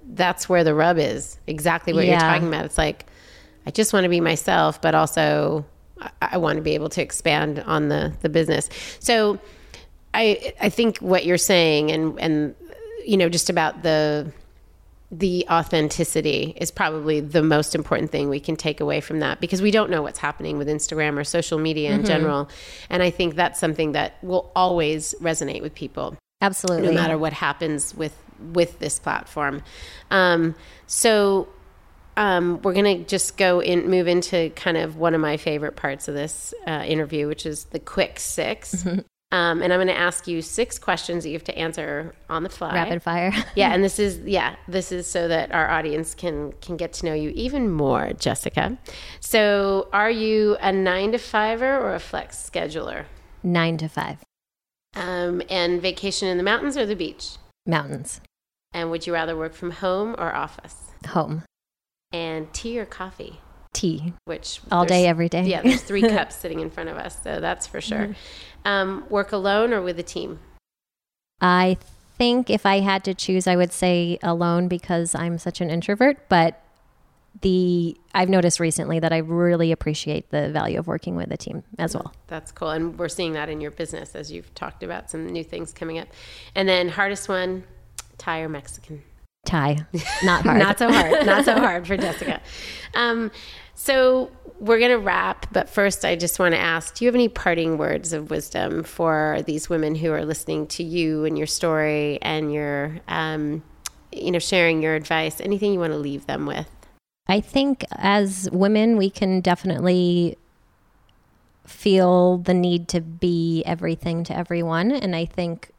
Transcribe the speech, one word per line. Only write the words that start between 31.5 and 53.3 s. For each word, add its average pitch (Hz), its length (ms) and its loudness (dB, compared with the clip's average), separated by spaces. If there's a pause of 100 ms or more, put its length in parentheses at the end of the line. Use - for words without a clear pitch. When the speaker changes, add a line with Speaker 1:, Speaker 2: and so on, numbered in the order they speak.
Speaker 1:
um, 180 460 2
we're 196 120 0
gonna 202 260 4
just 180 380 -4
go 180 220 4
in, 175 300 2
move 185 180 4
into 175 440 2
kind 165 260 -2
of 156 180 -4
one 165 180 2
of 160 60 2
my 151 160 0
favorite 151 400 -4
parts 139 320 -8
of 151 60 -6
this, 143 400 -8 (140)
uh, 156 200 -4
interview, 151 400 -2
which 151 180 -6
is 151 200 -10
the - 140 -8
quick - 400 -2
six. - 560 -6
Speaker 2:
Mm-hmm. 180 240 -2 (320)
Speaker 1:
Um, 170 320 2
and 180 100 2
I'm 180 60 4
gonna 185 140 2
ask - 340 -2
you 165 160 -4
six - 340 -4
questions 175 460 -4
that 160 60 -8
you 147 40 -6
have 160 120 -8
to - 120 -8
answer 160 560 -6 (160)
on 160 140 -4
the 185 60 -6
fly. - 260 -8
Speaker 2:
Rapid 170 260 -2
fire. 175 300 -2 (120)
<laughs> - 120 -10
Speaker 1:
Yeah, 190 180 4
and 185 100 4
this 190 140 0
is, 202 220 -2
yeah, 175 380 -2 (100)
this 180 240 -4
is 180 160 -8
so 170 200 -2
that 165 240 -2
our 160 200 2
audience 160 420 -2
can, 147 380 -6 (100)
can 170 160 -10
get 170 160 -6
to - 140 -6
know 156 80 -2
you 151 180 -2
even 247 380 -2
more, 139 420 0
Jessica. - 640 -2 (420)
So, 202 720 2
are 208 200 2
you 220 500 2
a 196 100 2
nine-to-fiver 220 1080 0
or 202 160 -2
a 175 40 -4
flex - 480 -10
scheduler? 156 580 -6 (360)